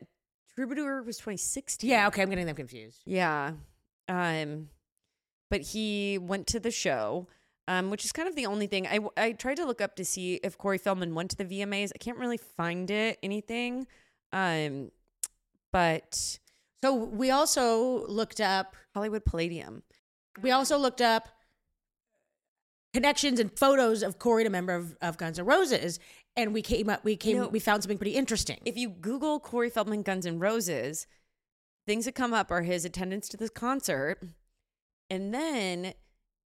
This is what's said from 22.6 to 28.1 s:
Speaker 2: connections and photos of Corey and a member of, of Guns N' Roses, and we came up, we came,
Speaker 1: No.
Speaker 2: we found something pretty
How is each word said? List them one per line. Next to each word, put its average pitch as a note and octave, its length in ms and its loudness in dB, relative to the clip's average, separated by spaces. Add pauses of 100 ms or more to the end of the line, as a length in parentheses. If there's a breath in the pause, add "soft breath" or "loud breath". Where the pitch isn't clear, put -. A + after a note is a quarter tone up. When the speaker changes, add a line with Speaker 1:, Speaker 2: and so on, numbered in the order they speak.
Speaker 2:
connections C4+ 480 4
and G#3 180 0
photos B3+ 440 6
of F3+ 160 -2
Corey A3+ 240 4
and A3 60 4
a - 20 0
member F3+ 240 0
of, F3 260 -6
of E3+ 180 -4
Guns E3 200 -6
N' F3 60 -2
Roses, B3+ 540 4 (380 loud breath)
and G#3+ 180 0
we A3 80 0
came G#3+ 260 0
up, - 160 0
we G#3+ 120 2
came, A3 220 2
Speaker 1:
No. B3 100 0
Speaker 2:
we A3 100 0
found G#3 240 2
something G3 160 -2
pretty - 180 -4